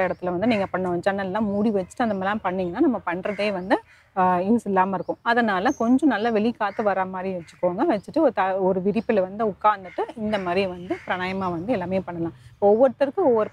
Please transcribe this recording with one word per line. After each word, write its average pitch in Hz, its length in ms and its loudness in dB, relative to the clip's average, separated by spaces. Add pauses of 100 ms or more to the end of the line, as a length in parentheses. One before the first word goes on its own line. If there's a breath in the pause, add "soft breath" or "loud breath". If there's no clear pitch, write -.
இடத்துல 180 280 -4
வந்து 202 180 0
நீங்க 196 200 0
பண்ணணும். 180 340 -2
ஜன்னல்லாம் 196 460 -2
மூடி 208 180 0
வச்சுட்டு 196 360 -2
அந்த 214 80 -2
மாதிரிலாம் 196 300 -2
பண்ணீங்கன்னா 185 400 -2
நம்ம 233 220 0
பண்றதே 190 460 -2
வந்து, 190 240 -2 (400 soft breath)
ஆஹ், 185 280 4
யூஸ் 220 260 0
இல்லாம 190 280 2
இருக்கும். 240 240 -6
அதனால 233 580 2
கொஞ்சம் 254 340 4
நல்ல 214 160 0
வெளிக்காத்து 220 600 -2
வர 190 160 0
மாதிரி 185 280 -6
வச்சுக்கோங்க. 180 560 -2
வச்சுட்டு 220 360 0
ஒரு 233 60 2
த-, 190 280 0
ஒரு 190 200 2
விரிப்புல 202 460 0
வந்து 202 260 -4
உட்கார்ந்துட்டு 202 520 0 (120)
இந்த 214 220 -2
மாதிரி 185 280 0
வந்து 180 280 -6 (120)
பிராணாயாமா 185 440 -4
வந்து 180 260 -2
எல்லாமே 185 320 -2
பண்ணலாம். 165 280 -6 (260 soft breath)
ஒவ்வொருத்தருக்கும் 269 680 4
ஒவ்வொரு 214 220 2